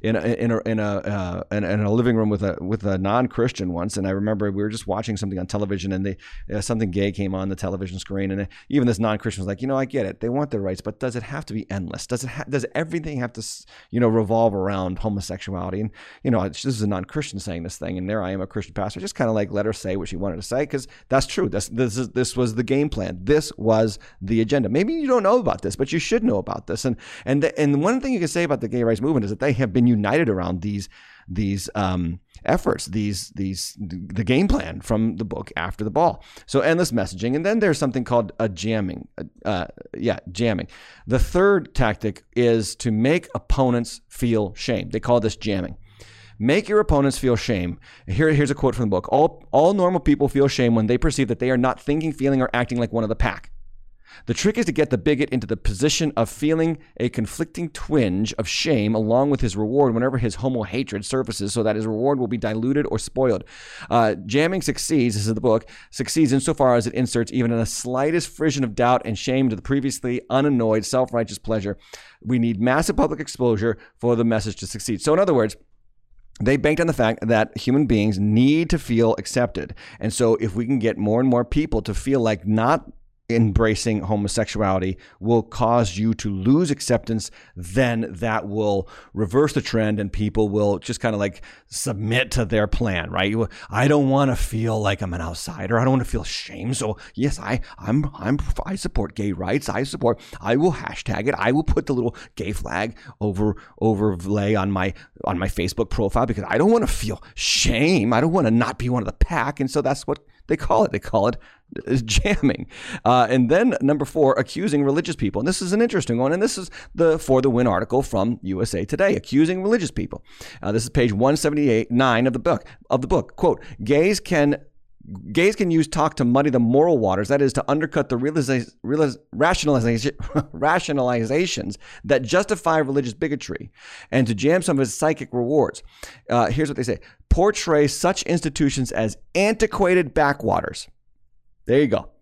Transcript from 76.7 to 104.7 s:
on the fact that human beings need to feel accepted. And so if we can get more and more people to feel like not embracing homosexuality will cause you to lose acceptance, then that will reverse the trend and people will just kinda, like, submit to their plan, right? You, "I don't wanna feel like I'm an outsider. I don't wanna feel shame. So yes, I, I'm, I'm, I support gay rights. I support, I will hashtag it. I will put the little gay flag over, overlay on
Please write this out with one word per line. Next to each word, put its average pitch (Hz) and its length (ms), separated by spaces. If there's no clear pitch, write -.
on 165 60
the 160 60
fact 110 340
that 110 280
human 139 300
beings 107 320
need 127 540
to 170 80
feel 117 400
accepted. 117 560
And 107 120
so 113 240
if 98 200
we 117 100
can 131 140
get 110 180
more 107 220
and 131 100
more 120 160
people 143 380
to 107 100
feel 135 280
like 107 260
not 113 440
embracing 110 720
homosexuality 101 960
will 110 240
cause 113 540
you 113 160
to 107 200
lose 139 380
acceptance, 113 580
then 113 520
that 107 380
will 101 400
reverse 123 380
the 131 100
trend 107 380
and 101 140
people 107 340
will 101 320
just - 220
kinda, 110 160
like, 98 240
submit 110 640
to 120 140
their 107 220
plan, 90 420
right? 92 200
You, 110 200
"I 120 200
don't 147 180
wanna 135 300
feel 110 420
like 101 220
I'm 92 120
an 87 60
outsider. 87 580
I 117 60
don't 131 80
wanna 127 140
feel 107 180
shame. - 500
So 107 240
yes, 131 220
I, 123 220
I'm, 135 400
I'm, 131 220
I 190 100
support - 380
gay 101 200
rights. 92 340
I 104 160
support, - 380
I - 160
will 165 160
hashtag - 560
it. 139 100
I 107 140
will 151 120
put - 220
the 143 80
little 123 220
gay 101 160
flag 95 420
over, 104 380
overlay 104 760
on 98 160